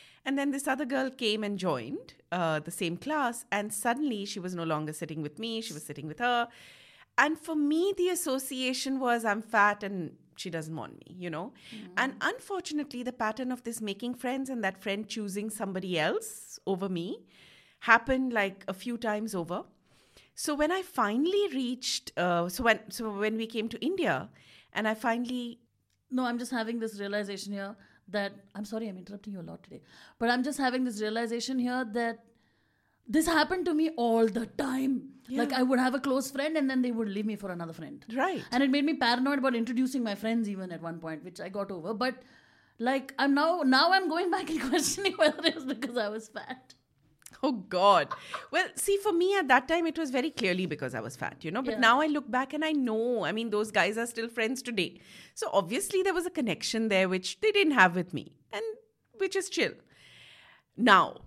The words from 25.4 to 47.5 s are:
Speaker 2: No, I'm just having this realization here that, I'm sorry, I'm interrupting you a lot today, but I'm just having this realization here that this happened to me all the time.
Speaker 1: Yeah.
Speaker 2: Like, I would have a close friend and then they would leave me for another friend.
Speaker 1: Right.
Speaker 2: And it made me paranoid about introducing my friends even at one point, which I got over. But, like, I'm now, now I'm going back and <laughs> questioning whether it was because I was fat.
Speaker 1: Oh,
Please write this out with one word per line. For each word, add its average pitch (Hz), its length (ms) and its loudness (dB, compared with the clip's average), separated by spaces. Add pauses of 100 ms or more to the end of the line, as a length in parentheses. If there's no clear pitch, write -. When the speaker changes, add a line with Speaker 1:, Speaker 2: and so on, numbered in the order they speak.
Speaker 2:
No, 254 80 2
I'm 240 160 -2
just 247 140 -6
having 233 260 -2
this 220 200 -4
realization 202 520 -4
here 196 180 -6 (460)
that, 202 180 -2 (240)
I'm 214 100 -8
sorry, 220 220 -6
I'm 185 80 -10
interrupting 196 380 -14
you 180 40 -10
a 170 80 -12
lot 165 160 -16
today, 165 140 -18 (420)
but 233 140 4
I'm 247 140 0
just 277 160 -4
having 254 240 2
this 214 160 -6
realization 233 600 -2
here 247 160 0 (160)
that 233 240 -2 (960)
this 320 100 4 (120)
happened 320 320 2
to 320 100 2
me 320 80 4 (160)
all 226 240 6 (100)
the 226 60 -2 (180)
time. 269 320 0 (320)
Speaker 1:
Yeah. 247 140 -2
Speaker 2:
Like, 269 120 0
I 254 120 2
would 254 220 4
have 254 120 2
a 254 80 -4
close 269 240 2
friend 302 320 -2
and 269 80 2
then 262 160 2
they 247 140 0
would 220 160 -2
leave 208 160 -2
me 208 100 -4
for 196 140 -6
another 165 240 -8
friend. 143 260 -14 (160)
Speaker 1:
Right. 359 300 0
Speaker 2:
And 254 160 4
it - 100 4
made 285 140 2
me - 20 0
paranoid 254 500 2
about 254 200 2
introducing 254 400 0
my 208 100 -2
friends 220 400 0
even 185 240 -8
at - 20 -14 (100)
one 165 100 -10
point, 160 240 -8
which 180 160 -14
I 180 200 -10
got 202 200 -6
over. 175 120 -4 (140)
But, 254 160 -4 (560)
like, 262 400 0
I'm 277 240 4
now, 330 100 4 (240)
now 311 220 6
I'm 381 180 2
going 349 220 0
back 359 180 -6
and - 40 -4
<laughs> 262 100 -2
questioning 359 440 0 (100)
whether 302 200 2 (100)
it - 20 -12
was 294 80 -8 (120)
because 240 200 -8 (120)
I - 0 -
was 214 200 -8 (120)
fat. - 340 -14 (680)
Speaker 1:
Oh, 269 100 2